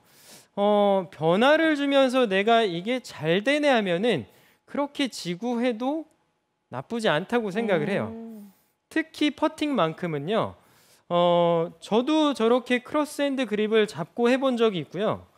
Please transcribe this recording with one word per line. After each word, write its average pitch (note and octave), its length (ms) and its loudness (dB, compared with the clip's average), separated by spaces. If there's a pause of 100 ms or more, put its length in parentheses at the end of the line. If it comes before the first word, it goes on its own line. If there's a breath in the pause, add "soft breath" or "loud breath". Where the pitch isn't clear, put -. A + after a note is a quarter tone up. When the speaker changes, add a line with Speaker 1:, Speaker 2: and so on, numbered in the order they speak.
(560 loud breath)
Speaker 1:
어, G3+ 560 2
변화를 C#4 640 2
주면서 C4+ 500 2
내가 G#3 360 2
이게 G3+ 360 -2
잘 F3 460 -2
되네 D4 240 2
하면은 G3 580 0 (380 soft breath)
그렇게 C#4+ 420 -4
지고 A3+ 560 -6
해도 B3+ 420 -2 (640)
나쁘지 G#3 400 -4
않다고 F#3+ 440 0
생각을 E3+ 360 0
해요. C3 240 -2
Speaker 2:
음. A3+ 400 -16 (360)
Speaker 1:
특히 D#4 420 -2
퍼팅만큼은요. F3 1300 -2 (560 soft breath)
어, F3 680 2
저도 C#4+ 540 2
저렇게 A#3+ 460 0
크로스핸드 C#4+ 640 -2
그립을 G#3 420 0
잡고 A#3 420 -2
해본 C4 260 0
적이 A3 240 0
있고요. C#3 460 -6 (120)